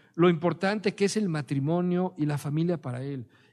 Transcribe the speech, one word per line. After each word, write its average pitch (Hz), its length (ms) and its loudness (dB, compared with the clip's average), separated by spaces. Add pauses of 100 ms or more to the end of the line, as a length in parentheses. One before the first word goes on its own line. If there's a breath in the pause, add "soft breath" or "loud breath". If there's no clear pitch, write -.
(140 soft breath)
lo 175 140 6
importante 175 680 0
que 202 120 0
es 196 100 0
el 208 140 -2
matrimonio 175 880 0
y 151 80 0
la 147 100 0
familia 160 460 -2
para 123 200 -8
Él. 135 260 -10 (240 soft breath)